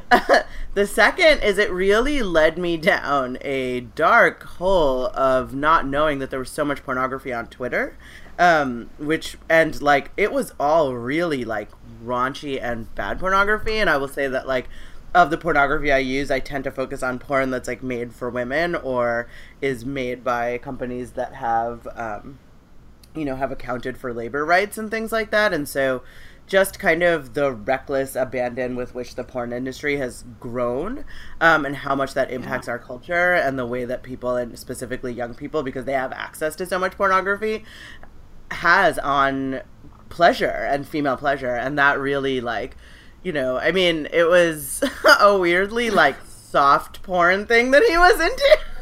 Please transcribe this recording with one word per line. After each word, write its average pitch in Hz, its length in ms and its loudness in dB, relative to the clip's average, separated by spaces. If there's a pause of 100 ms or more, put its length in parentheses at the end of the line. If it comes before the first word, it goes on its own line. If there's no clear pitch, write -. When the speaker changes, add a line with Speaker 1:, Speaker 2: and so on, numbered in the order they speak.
(720)
Speaker 1:
the 202 140 2
second 277 540 4
is 196 160 2
it 208 140 2
really 214 500 2
led 165 360 4
me 175 200 -2
down 139 640 0
a 127 400 -4
dark 170 600 4
hole 151 640 0
of 131 460 0
not 151 320 2
knowing 143 340 0
that 135 100 -6
there 135 100 -6
was 123 120 -8
so 156 140 -2
much 143 180 -4
pornography 131 500 -4
on 117 140 -6
Twitter. 156 500 -6 (400)
Um, 139 600 2
which, 151 380 -4 (140)
and, 160 320 2
like, 143 340 2
it 202 160 0
was 262 260 -4
all 147 380 2
really, 139 480 -2
like, 107 260 -6 (360)
raunchy 131 560 -4
and 117 340 -6
bad 110 240 -4
pornography, 202 600 2
and 196 100 2
I 151 80 2
will 139 100 -4
say 139 220 -2
that, 127 180 -4
like, 131 220 -2 (440)
of 175 160 6
the 165 80 -2
pornography 147 540 2
I 135 60 4
use, 135 340 -2
I 131 80 0
tend 139 240 -6
to 135 80 -6
focus 131 320 -8
on 127 160 -4
porn 135 300 0
that's, 123 180 -4
like, 123 160 -8
made 120 300 -6
for 123 160 -8
women 135 460 -2
or 120 520 -2 (340)
is 131 240 -2
made 127 380 -6
by 120 340 0
companies 123 560 -8
that 127 220 -6
have, 117 500 -2 (120)
um, 113 420 -10 (760)
you 156 120 -6
know, 131 100 -4
have 135 160 -4
accounted 127 460 -8
for 123 160 -8
labor 120 320 -4
rights 190 320 2
and 220 120 -8
things 220 220 -4
like 220 200 -2
that, 160 200 2
and 147 160 -2
so 131 340 0 (460)
just 190 320 0
kind 170 240 2
of 156 300 0
the 143 180 0
reckless 135 640 -4
abandon 123 600 -4
with 123 180 -6
which 127 200 -10
the 123 100 -6
porn 120 260 -6
industry 131 460 -4
has 123 260 -6 (160)
grown, 127 640 -4 (380)
um, 156 240 4
and 139 100 -4
how 139 180 -4
much 135 200 -2
that 131 180 0
impacts 127 360 -6
Speaker 2:
Yeah. 127 40 -4
Speaker 1:
our 120 80 -6
culture 175 540 -2
and 139 260 0
the 123 60 -2
way 123 180 -4
that 123 180 -6
people, 123 360 -4
and 117 200 -4
specifically 123 540 -8
young 120 220 -8
people, 147 280 -6
because 131 220 -6
they 131 80 -6
have 131 220 -2
access 151 420 -6
to 190 100 -8
so 185 140 -4
much 185 160 -4
pornography, 196 720 0 (840)
has 170 460 4
on 135 640 0 (480)
pleasure 180 380 4
and 127 400 -2
female 147 280 0
pleasure. 135 380 -2
And 127 240 -4
that 139 220 4
really, 135 420 0
like, 113 340 -6 (460)
you 180 100 -6
know, 131 280 -2
I 160 120 0
mean, 170 400 2
it 170 160 4
was 165 540 2 (220)
<laughs> - 160 8
a 202 180 6
weirdly, 196 540 0
like, 156 240 4 (100)
soft - 800 2
porn 180 420 2
thing 233 240 4
that 285 140 6
he 330 120 4
was 349 240 6
into. 523 380 6 (240)